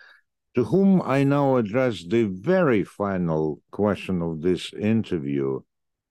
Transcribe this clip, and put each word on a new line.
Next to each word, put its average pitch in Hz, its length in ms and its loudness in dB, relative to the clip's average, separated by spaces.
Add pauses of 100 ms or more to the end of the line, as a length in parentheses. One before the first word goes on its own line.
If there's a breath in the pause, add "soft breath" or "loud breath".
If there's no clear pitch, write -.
(540 soft breath)
to 127 80 2
whom 185 400 4
I 135 220 2
now 139 320 2
address 113 480 -2
the 113 200 2
very 110 600 0
final 85 760 -2 (120)
question 95 500 -2
of 82 180 -6
this 87 320 -2
interview. 71 880 -2 (500)